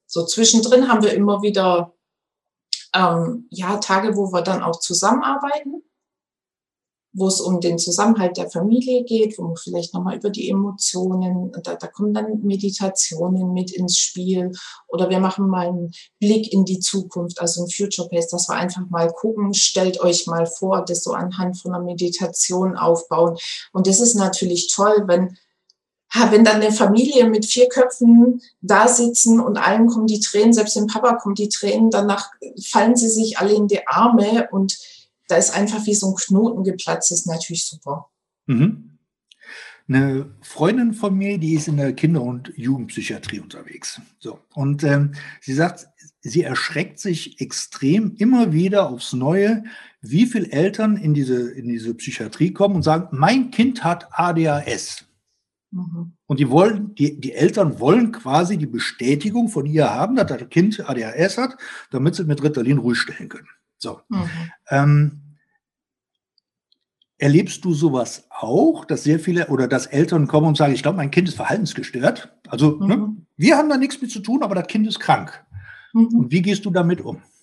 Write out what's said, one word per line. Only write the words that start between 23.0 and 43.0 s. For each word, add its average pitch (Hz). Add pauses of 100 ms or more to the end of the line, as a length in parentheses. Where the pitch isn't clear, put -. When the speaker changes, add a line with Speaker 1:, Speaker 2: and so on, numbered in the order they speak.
Speaker 1:
Und 185
das 190
ist 233
natürlich 185
toll, 208
wenn, 180 (800)
ha, 220
wenn 214
dann 214
eine 214
Familie 233
mit 214
vier 247
Köpfen 247 (220)
da 202
sitzen 233
und 208
allen 220
kommen 220
die 214
Tränen, 214
selbst 220
dem 208
Papa 226
kommen 202
die 208
Tränen, 214
danach 202 (400)
fallen 226
sie 233
sich 220
alle 196
in 208
die 196
Arme 214
und 196 (500)
da 170
ist -
einfach 214
wie 208
so 196
ein 190
Knoten 196
geplatzt, 170
ist 170
natürlich 165
super. 156 (340)
Speaker 2:
Mhm. 143 (880)
Eine 135
Freundin 226
von 208
mir, 196
die 160
ist 151
in 147
der 139
Kinder- 156
und 123
Jugendpsychiatrie 113